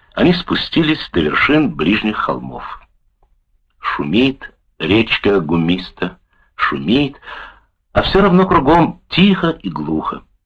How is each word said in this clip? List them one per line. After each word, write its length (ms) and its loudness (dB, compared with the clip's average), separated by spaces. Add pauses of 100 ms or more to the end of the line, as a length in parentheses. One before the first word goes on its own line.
(140)
они 180 4
спустились 800 -2
до 80 -2
вершин 560 2
ближних 400 0
холмов. 640 -8 (1000)
Шумит 760 -2 (260)
речка 600 0
Гумиста, 800 -4 (360)
шумит, 640 -2 (760)
а 100 0
все 180 2
равно 260 4
кругом 640 2
тихо 420 2
и 200 -8
глухо. 520 -6 (240)